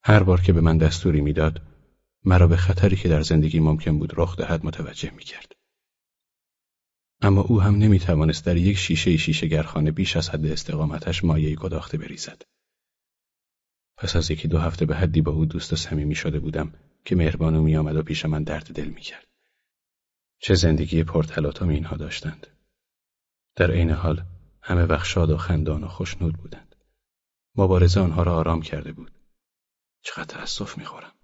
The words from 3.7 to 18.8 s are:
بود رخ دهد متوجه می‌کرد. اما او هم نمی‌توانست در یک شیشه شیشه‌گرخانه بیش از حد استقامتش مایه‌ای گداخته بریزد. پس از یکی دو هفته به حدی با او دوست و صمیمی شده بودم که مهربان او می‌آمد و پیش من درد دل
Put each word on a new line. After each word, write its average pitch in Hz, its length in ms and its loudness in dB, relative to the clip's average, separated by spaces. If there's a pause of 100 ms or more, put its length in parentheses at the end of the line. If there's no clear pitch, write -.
بود 78 160 -6
رخ 85 220 -2
دهد 82 280 -4
متوجه - 460 -10
می‌کرد. - 440 -20 (1700)
اما 98 200 4
او 101 200 2
هم 101 140 4
نمی‌توانست 87 680 2
در 87 120 2
یک 95 200 2
شیشه 82 400 0
شیشه‌گرخانه 78 760 -2
بیش 87 260 -2
از 82 120 -2
حد 76 160 -6
استقامتش 76 800 -4
مایه‌ای 78 320 0
گداخته 82 420 -8
بریزد. - 440 -12 (1600)
پس - 180 -6
از 82 160 0
یکی 78 160 -4
دو 78 120 2
هفته 82 260 -2
به 78 100 -2
حدی 80 260 2
با 76 100 0
او 78 140 0
دوست 80 280 -6
و - 20 -2
صمیمی 76 400 -4
شده 78 240 -4
بودم 78 340 -6 (320)
که 92 100 -2
مهربان 80 400 2
او 80 80 2
می‌آمد 78 320 0
و 78 80 -2
پیش 78 220 -6
من 78 180 -2
درد 76 280 -8
دل 76 160 -8